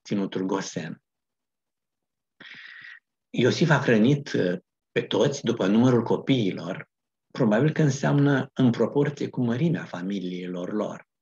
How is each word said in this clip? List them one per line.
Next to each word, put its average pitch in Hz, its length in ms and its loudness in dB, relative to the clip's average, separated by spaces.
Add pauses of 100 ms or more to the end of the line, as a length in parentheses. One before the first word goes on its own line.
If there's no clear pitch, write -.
ținutul 98 360 -4
Gosen. 95 600 -6 (2250)
Iosif 123 400 2
a 139 120 4
hrănit, 131 500 2
uh, 92 280 -2 (320)
pe 120 100 -2
toți 123 420 0
după 113 240 0
numărul 117 360 4
copiilor, 92 840 -2 (420)
probabil 120 400 2
că 160 100 -2
înseamnă 143 720 2
în 127 180 4
proporție 143 580 -2
cu - 120 -6
mărimea 123 440 0
familiilor 90 880 -8
lor. 104 340 -6 (140)